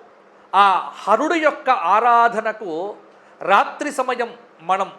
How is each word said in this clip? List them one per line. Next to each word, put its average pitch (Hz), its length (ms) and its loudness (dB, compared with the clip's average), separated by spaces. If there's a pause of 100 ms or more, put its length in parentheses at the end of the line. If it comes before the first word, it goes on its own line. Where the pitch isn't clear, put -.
(560)
ఆ 185 400 2
హరుడు 247 380 0
యొక్క 302 360 -2
ఆరాధనకు 214 1300 0 (460)
రాత్రి 247 500 0
సమయం 247 460 -4 (240)
మనం 185 380 -2